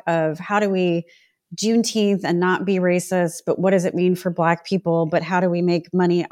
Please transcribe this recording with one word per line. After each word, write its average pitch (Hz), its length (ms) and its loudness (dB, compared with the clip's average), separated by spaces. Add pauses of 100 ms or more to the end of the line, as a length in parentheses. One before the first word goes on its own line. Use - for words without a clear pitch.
of 160 320 0
how 202 180 -2
do 208 100 2
we 180 360 0 (500)
Juneteenth 214 680 0
and 170 160 0
not 185 240 0
be 190 160 0
racist, 180 640 0
but - 140 0
what 185 100 2
does 190 140 2
it 185 100 -4
mean 180 220 2
for 180 140 -6
Black 170 360 0
people? 165 400 0
But 160 160 -2
how 175 160 -2
do 180 100 2
we 175 140 -2
make 175 320 -2
money 175 380 2